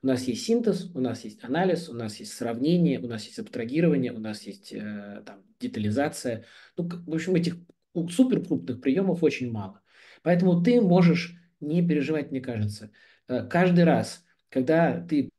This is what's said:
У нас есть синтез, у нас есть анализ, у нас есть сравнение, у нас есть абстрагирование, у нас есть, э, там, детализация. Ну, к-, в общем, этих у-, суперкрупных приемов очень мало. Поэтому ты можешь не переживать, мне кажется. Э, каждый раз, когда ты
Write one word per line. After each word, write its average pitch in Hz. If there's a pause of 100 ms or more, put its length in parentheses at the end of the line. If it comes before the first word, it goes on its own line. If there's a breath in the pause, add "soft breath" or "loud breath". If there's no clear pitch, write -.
У 131
нас 131
есть 113
синтез, 226
у -
нас 117
есть -
анализ, 165
у 123
нас 113
есть -
сравнение, 135
у 123
нас 113
есть -
абстрагирование, 131
у 117
нас 107
есть, -
э, 104
там, 101 (160)
детализация. 113 (320 loud breath)
Ну, 170
к-, -
в 151
общем, 180
этих 170 (380)
у-, 170
суперкрупных 175
приемов 170
очень 131
мало. 101 (420 soft breath)
Поэтому 180
ты 240
можешь 175 (260 loud breath)
не 156
переживать, 147
мне 131
кажется. 107 (360 soft breath)
Э, 123
каждый 175
раз, 117 (260)
когда 139
ты 147